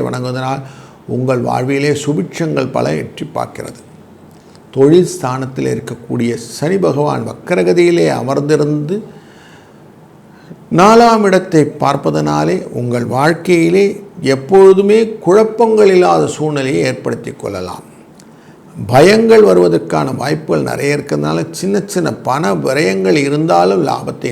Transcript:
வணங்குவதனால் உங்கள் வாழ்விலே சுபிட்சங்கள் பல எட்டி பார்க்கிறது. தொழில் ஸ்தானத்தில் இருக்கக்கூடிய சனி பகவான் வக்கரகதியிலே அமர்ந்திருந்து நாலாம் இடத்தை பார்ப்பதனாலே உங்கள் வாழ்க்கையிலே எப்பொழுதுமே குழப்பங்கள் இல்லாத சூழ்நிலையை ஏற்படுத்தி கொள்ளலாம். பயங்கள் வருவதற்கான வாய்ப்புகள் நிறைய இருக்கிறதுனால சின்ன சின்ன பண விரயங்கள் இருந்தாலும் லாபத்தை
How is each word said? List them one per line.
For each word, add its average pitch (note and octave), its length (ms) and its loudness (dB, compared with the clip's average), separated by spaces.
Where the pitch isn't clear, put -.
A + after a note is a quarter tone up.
வணங்குவதனால் B2+ 560 -6
உங்கள் B2+ 340 -2
வாழ்விலே C#3 420 -2
சுபிட்சங்கள் D3+ 720 -4
பல - 240 -2
எட்டி - 240 -12
பார்க்கிறது. - 460 -10
தொழில் D#3+ 380 4
ஸ்தானத்தில் C3 580 -6
இருக்கக்கூடிய A#2+ 600 -6
சனி F3+ 300 -2
பகவான் C#3 440 -2
வக்கரகதியிலே F3 760 2
அமர்ந்திருந்து D3 800 -2
நாலாம் A3 500 6
இடத்தை F3+ 340 2
பார்ப்பதனாலே D3+ 720 0
உங்கள் A#2+ 260 -4
வாழ்க்கையிலே E3+ 680 2
எப்பொழுதுமே F#3+ 640 6
குழப்பங்கள் G#3+ 680 4
இல்லாத E3+ 260 4
சூழ்நிலையை D3 440 -4
ஏற்படுத்தி A#2+ 420 -8
கொள்ளலாம். F#2 520 -10
பயங்கள் G#3+ 580 6
வருவதற்கான D#3+ 600 2
வாய்ப்புகள் D3+ 480 -4
நிறைய C#3 280 -2
இருக்கிறதுனால D3+ 480 -4
சின்ன G3 180 -4
சின்ன E3+ 160 -2
பண D3 240 -2
விரயங்கள் F3+ 600 0
இருந்தாலும் E3+ 600 2
லாபத்தை B2+ 460 -6